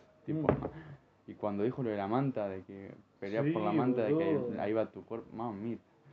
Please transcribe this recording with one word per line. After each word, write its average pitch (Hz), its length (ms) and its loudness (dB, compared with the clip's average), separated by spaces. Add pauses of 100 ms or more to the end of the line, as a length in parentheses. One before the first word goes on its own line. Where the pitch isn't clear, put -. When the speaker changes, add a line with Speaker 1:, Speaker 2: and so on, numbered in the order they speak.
(260)
Speaker 1:
tipo. 156 220 -2
Speaker 2:
Mm. - 840 -2
Speaker 1:
Y - 20 -10
cuando 101 300 0
dijo 127 200 0
lo 117 60 0
de 107 80 0
la 98 100 0
manta, 120 400 2
de 95 160 -6
que 98 300 -12 (260)
pelear 104 320 -2
por 113 120 0
la 104 80 2
Speaker 2:
Sí, 104 60 4
Speaker 1:
manta, 123 260 4
de 143 140 4
que 160 200 4
Speaker 2:
boludo. 120 240 -2
Speaker 1:
ahí 104 100 0
va 110 140 2
tu 101 180 -12
cuerpo, 113 320 -8
mamita. 110 480 -4 (300)